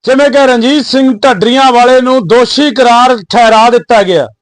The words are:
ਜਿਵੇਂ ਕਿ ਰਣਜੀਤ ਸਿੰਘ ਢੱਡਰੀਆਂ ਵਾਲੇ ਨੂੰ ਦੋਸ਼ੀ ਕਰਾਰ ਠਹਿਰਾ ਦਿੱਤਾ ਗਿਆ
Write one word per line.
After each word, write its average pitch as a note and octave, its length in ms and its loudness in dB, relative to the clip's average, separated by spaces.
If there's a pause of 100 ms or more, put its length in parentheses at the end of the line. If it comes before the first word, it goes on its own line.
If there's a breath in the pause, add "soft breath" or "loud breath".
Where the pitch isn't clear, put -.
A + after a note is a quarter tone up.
ਜਿਵੇਂ C4+ 260 0
ਕਿ C4 80 -2
ਰਣਜੀਤ C4 480 0
ਸਿੰਘ C4 340 -2
ਢੱਡਰੀਆਂ B3+ 520 0
ਵਾਲੇ B3 300 2
ਨੂੰ B3 260 -2
ਦੋਸ਼ੀ B3+ 440 0
ਕਰਾਰ A#3+ 460 0
ਠਹਿਰਾ A3+ 520 0
ਦਿੱਤਾ A#3 340 0
ਗਿਆ E3 240 -2 (140)